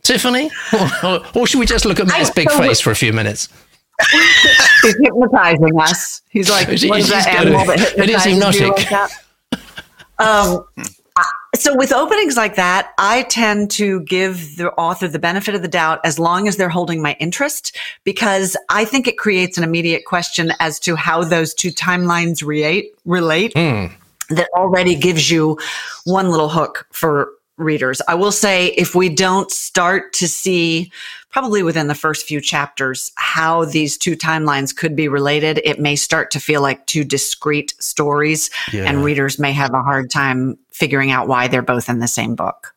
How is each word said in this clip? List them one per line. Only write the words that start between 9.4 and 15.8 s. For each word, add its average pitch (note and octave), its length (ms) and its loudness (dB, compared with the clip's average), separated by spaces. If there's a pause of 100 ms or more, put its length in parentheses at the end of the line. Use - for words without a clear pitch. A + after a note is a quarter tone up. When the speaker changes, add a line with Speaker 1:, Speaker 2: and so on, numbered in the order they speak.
Speaker 2:
Um, G3+ 480 2 (520)
I, - 140 -2 (240)
so C#4+ 220 0
with C4+ 160 2
openings D#4+ 420 0
like G#3+ 200 -2
that, F#3 420 0
I A3+ 260 2
tend G#3 480 0
to G3 300 0
give F3 560 -4
the F3 140 -4
author F3 360 -2
the D#3 120 -4
benefit G3 360 -2
of F#3 60 -2
the F3 80 -6
doubt D#3+ 340 0